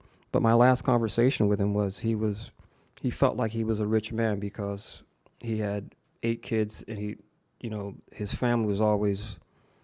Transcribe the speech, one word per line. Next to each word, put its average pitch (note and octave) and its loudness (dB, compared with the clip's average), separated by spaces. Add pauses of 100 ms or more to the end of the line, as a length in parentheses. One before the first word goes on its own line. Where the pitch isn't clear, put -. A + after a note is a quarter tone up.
(320)
But A2 2
my A2+ 6
last A#2+ 6
conversation A#2 2
with G2+ 2
him G2+ 2
was, G2+ -2
he A2+ 0
was, G#2+ -4 (500)
he C3 -2
felt - 0
like A2+ -2
he A2+ -2
was A2 0
a G#2+ -2
rich A2 0
man A2 0
because G2+ -8 (360)
he A2+ -4
had G#2 -4 (260)
eight A#2 -2
kids A2 -2
and A2 -8
he, G#2 -6 (440)
you A#2 -6
know, G2+ -6 (160)
his - -6
family A#2+ 0
was G2+ 0
always G#2 0 (440)